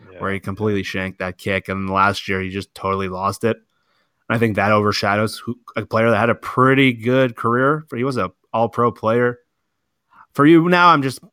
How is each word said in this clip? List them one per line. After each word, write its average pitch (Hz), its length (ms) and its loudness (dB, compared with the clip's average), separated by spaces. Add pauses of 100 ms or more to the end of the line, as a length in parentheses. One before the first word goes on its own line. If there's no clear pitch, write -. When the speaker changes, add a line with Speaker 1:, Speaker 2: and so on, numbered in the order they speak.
(120)
Speaker 1:
Yeah. 90 80 -18
Speaker 2:
where 95 120 -4
he 98 80 -4
completely 101 440 -4
shanked 95 340 -8
that 92 200 -8
kick, 95 300 -6
and 95 220 -6
last 98 380 0
year 95 120 -4
he 95 100 -8
just 95 240 -10
totally 98 340 -4
lost 92 340 -6
it. 113 140 0
And - 800 -10
I - 20 -2
think 113 180 0
that 101 160 2
overshadows 104 680 0
who, - 200 -10 (160)
a 110 120 -6
player 113 240 2
that 104 80 2
had 117 120 2
a 107 60 0
pretty 131 560 2
good 123 440 0
career. 131 480 -2 (100)
He 120 100 -4
was 135 120 -4
a 92 140 -2 (220)
all-pro 117 400 0
player. 120 480 0 (960)
For 143 120 4
you 165 220 6
now, 175 200 4
I'm 151 140 4
just 131 160 -6 (140)